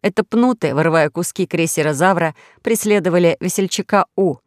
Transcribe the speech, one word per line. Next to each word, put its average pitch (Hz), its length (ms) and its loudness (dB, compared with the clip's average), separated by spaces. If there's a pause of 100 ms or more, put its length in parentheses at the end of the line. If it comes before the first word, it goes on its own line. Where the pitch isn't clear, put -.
Это 208 220 -2
пнуты, 233 520 0
вырывая 156 340 2
куски - 360 -4
крейсера 160 480 -2
Завра, 165 420 0 (260)
преследовали 180 760 2
весельчака 190 640 -2 (100)
У. 185 320 0